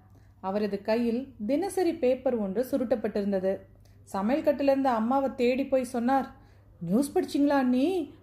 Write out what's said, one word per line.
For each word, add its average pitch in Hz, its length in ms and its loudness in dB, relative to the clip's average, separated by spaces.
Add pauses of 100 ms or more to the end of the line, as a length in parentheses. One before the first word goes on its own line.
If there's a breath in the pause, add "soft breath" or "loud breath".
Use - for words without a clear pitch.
(400 soft breath)
அவரது 196 420 -4
கையில் 233 520 -2 (120)
தினசரி 339 500 0
பேப்பர் 254 400 0
ஒன்று 208 360 -2
சுருட்டப்பட்டிருந்தது. 208 880 -2 (460 soft breath)
சமையல் 233 380 -2
கட்டுல 285 180 0
இருந்த 269 300 2
அம்மாவை 247 440 0
தேடி 254 320 0
போய் 262 160 2
சொன்னார், 247 480 0 (480 soft breath)
"நியூஸ் 220 380 0
படிச்சிங்களா 285 320 2
அண்ணி? 277 720 2